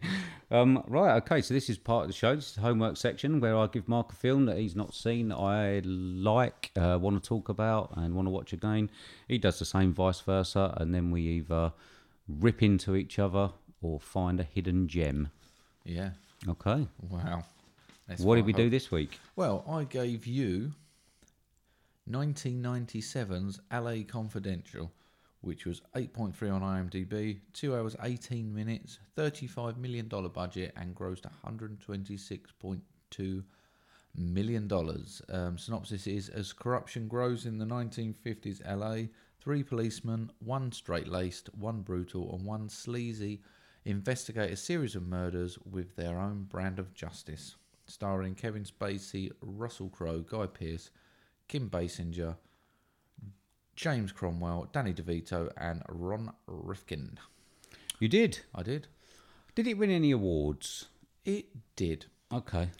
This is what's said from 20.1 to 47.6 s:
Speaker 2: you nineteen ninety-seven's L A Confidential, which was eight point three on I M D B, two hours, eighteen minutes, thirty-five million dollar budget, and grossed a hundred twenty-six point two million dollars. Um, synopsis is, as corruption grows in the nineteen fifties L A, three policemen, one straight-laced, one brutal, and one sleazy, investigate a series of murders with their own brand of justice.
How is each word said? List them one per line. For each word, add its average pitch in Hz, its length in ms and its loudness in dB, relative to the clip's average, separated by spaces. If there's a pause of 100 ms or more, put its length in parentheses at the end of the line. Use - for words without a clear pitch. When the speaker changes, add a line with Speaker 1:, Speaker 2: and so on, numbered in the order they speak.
Speaker 2:
you 120 460 0 (1300)
nineteen 131 560 -2
ninety-seven's 110 1000 -4 (100)
L 120 180 -2
A 113 160 -2
Confidential, 98 880 -6 (500)
which 87 260 -8
was 87 160 -6 (140)
eight 127 160 -4
point 104 240 -4
three 107 140 -4
on 95 120 0
I 95 160 0
M 90 100 -2
D 92 160 -4
B, 104 360 -4 (120)
two 139 240 -4
hours, 113 260 -4
eighteen 120 520 -6
minutes, 110 440 -6 (160)
thirty-five 123 640 -4
million 120 300 -6
dollar 98 200 -4
budget, 90 480 -6
and 90 180 -8
grossed 92 320 -8
a - 200 -18
hundred 110 340 -10
twenty-six 98 720 -10
point 92 300 -8 (280)
two 95 340 -4 (720)
million 101 540 0
dollars. 85 600 -2
Um, 87 280 -2
synopsis 104 480 -6
is, 98 220 -4
as - 240 -6
corruption 120 560 -4
grows 120 380 -2
in 110 120 -6
the 110 80 -4
nineteen 117 460 -4
fifties 104 520 -8
L 98 200 -4
A, 110 240 -4 (320)
three 143 220 0
policemen, 113 680 -2 (100)
one 127 320 -4
straight-laced, 90 840 -4
one 107 280 -6
brutal, 90 520 -4
and 92 100 -6
one 107 240 -6
sleazy, 110 720 -6 (420)
investigate 104 680 -2
a 98 60 -4
series 143 400 -2
of 87 100 -4
murders 90 520 -2 (120)
with 92 260 -6
their 87 220 -4
own 101 260 -4
brand 95 340 -4
of 92 160 -8
justice. - 600 -12 (320)